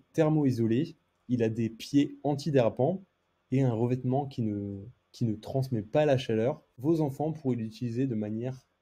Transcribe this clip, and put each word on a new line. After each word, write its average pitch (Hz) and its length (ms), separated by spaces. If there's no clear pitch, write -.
thermo-isolées, 143 840
il 120 140
a 110 60
des 110 220
pieds - 520
antidérapants 139 800
et 131 120
un 127 100
revêtement 127 540
qui 131 160
ne, 101 420
qui - 140
ne 110 100
transmet 131 460
pas 151 240
la 139 140
chaleur. 117 440
Vos 156 240
enfants 147 320
pourraient 131 240
l'utiliser 117 500
de 123 80
manière 110 540